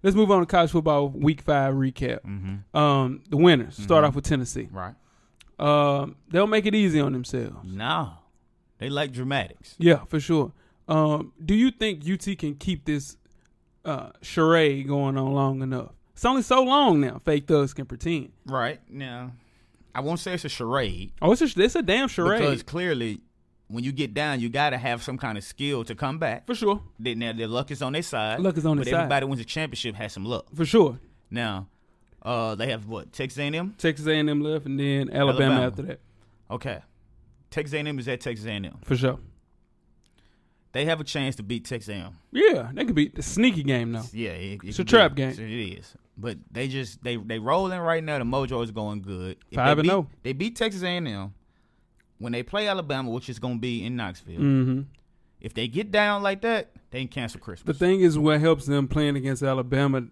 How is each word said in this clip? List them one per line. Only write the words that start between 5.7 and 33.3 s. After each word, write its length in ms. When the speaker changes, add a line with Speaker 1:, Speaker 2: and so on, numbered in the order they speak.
Speaker 1:
they 100
don't 120
make 160
it 80
easy 260
on 120
themselves. 520
Speaker 2:
No. 480
They 120
like 220
dramatics. 680
Speaker 1:
Yeah, 260
for 160
sure. 320
Um, 440
do 100
you 160
think 360
U 100
T 200
can 180
keep 300
this, 320
uh, 260
charade 640
going 280
on 160
long 300
enough? 280
It's 100
only 180
so 200
long 380
now 240
fake 220
thugs 280
can 120
pretend. 460
Speaker 2:
Right. 420
Now, 440
I 60
won't 200
say 140
it's 100
a 40
charade. 720
Speaker 1:
Oh, 120
it's 100
a, 200
it's 120
a 80
damn 260
charade. 320
Speaker 2:
Because 220
clearly, 580
when 160
you 80
get 220
down, 260
you 80
gotta 300
have 240
some 160
kind 180
of 80
skill 400
to 100
come 240
back. 280
Speaker 1:
For 80
sure. 260
Speaker 2:
Then 200
now 140
their 160
luck 220
is 120
on 100
their 100
side. 380
Speaker 1:
Luck 160
is 100
on 100
Speaker 2:
But 80
Speaker 1:
their 80
side. 80
Speaker 2:
everybody 260
wins 140
a 40
championship 520
has 160
some 120
luck. 300
Speaker 1:
For 100
sure. 360
Speaker 2:
Now, 360
uh, 320
they 160
have 160
what? 260
Texas 260